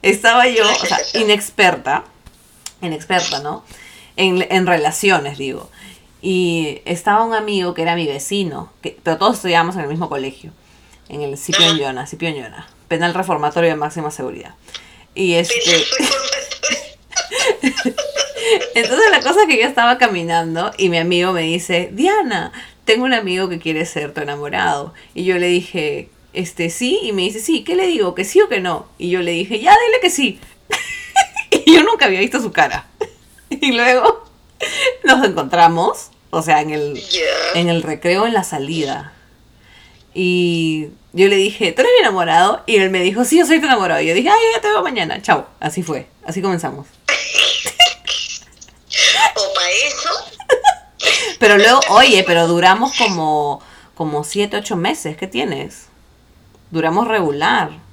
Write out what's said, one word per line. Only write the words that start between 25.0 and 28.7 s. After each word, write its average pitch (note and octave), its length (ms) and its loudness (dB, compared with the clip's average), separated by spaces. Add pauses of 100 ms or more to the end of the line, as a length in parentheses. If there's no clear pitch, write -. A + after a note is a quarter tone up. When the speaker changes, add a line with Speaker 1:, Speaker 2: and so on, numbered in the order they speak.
Speaker 1:
Y F3+ 100 -6
yo F#3 140 0
le F3+ 100 0
dije, E3+ 640 -4 (240)
este, E3+ 360 -6
"Sí", B3+ 320 -2
y A3+ 100 -6
me F#3+ 100 -2
dice, G#3+ 180 -4
"Sí, D#4+ 240 -2
¿qué E4 120 -4
le F#4 100 0
digo? G#3+ 280 0
¿Que - 100 -4
sí - 180 4
o G#4 60 4
que G#3 120 -2
no?" F3 260 -6 (120)